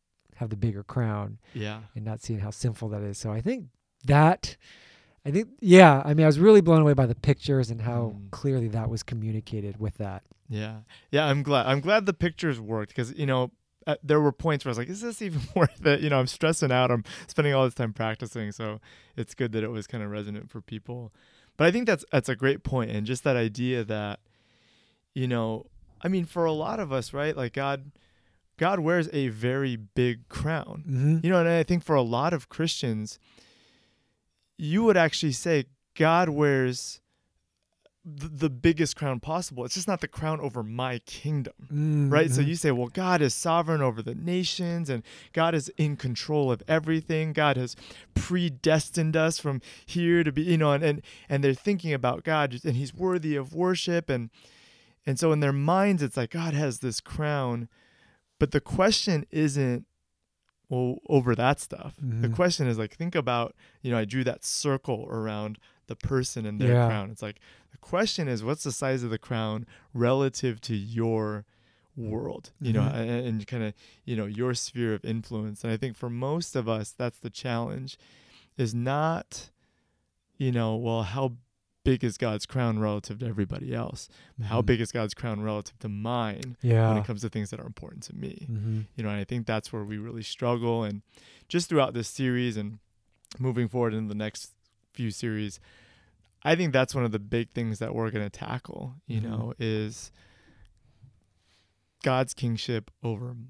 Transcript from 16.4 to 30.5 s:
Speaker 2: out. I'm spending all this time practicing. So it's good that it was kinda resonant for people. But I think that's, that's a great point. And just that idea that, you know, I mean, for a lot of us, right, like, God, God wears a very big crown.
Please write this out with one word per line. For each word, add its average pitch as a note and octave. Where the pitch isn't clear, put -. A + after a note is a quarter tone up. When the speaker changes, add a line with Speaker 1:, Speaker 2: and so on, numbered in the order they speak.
Speaker 2:
out. B2+
I'm A#2+
spending D3
all C3+
this A#2+
time A2+
practicing. A2
So A2
it's -
good A#2+
that A2
it A2
was G#2+
kinda G#2+
resonant G#2
for A2
people. A#2
But D#3
I F3
think A#3
that's, G3
that's C#3
a B2
great C3
point. A#2+
And G#2
just B2
that C3+
idea A#2+
that, G#2
you B2+
know, A2+
I E3+
mean, F#3
for E3+
a D#3+
lot F#3+
of D#3
us, B2+
right, D3
like, B2+
God, C#3
God F3+
wears E3
a C#3
very B2
big A#2
crown. -